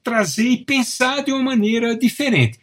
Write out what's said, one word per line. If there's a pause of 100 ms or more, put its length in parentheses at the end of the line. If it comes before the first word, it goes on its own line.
trazer
e
pensar
de
uma
maneira
diferente.